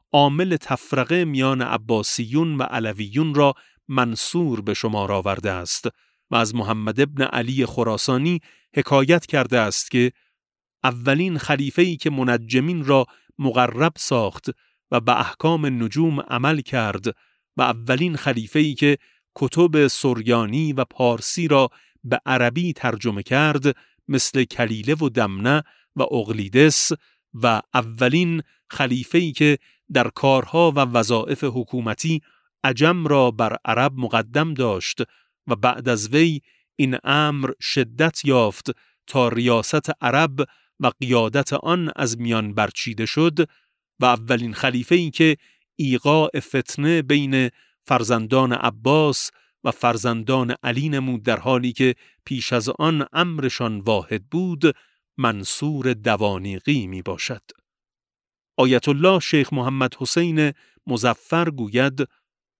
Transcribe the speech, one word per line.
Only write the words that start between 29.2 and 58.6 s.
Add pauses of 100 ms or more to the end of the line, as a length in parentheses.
که (360)
در
کارها
و
وظایف
حکومتی (420)
عجم
را
بر
عرب
مقدم
داشت (460)
و
بعد
از
وی (340)
این
امر (100)
شدت
یافت (360)
تا
ریاست (120)
عرب (300)
و
قیادت
آن
از
میان
برچیده
شد (600)
و
اولین
خلیفه‌ای
که (380)
ایقاع
فتنه
بین (360)
فرزندان
عباس (340)
و
فرزندان
علی
نمود،
در
حالی
که (300)
پیش
از
آن
امرشان
واحد
بود، (420)
منصور
دوانیقی
می
باشد. (1160)
آیت